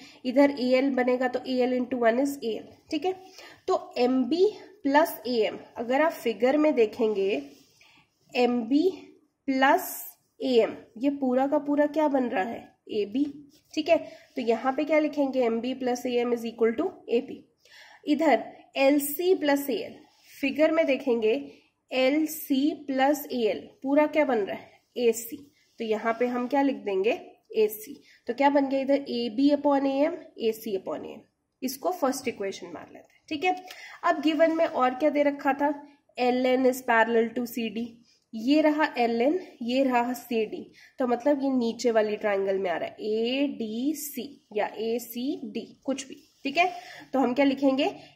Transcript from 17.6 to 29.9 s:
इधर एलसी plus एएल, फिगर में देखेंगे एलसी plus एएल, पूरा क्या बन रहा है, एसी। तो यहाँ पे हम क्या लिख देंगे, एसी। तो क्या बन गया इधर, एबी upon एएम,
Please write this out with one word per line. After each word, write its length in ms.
इधर 360
एलसी 580
plus 360
एएल, 240
फिगर 320
में 140
देखेंगे 440
एलसी 680
plus 460
एएल, 280
पूरा 240
क्या 180
बन 140
रहा 180
है, 240
एसी। 380
तो 40
यहाँ 360
पे 60
हम 220
क्या 140
लिख 160
देंगे, 340
एसी। 380
तो 60
क्या 160
बन 180
गया 120
इधर, 140
एबी 580
upon 340
एएम, 300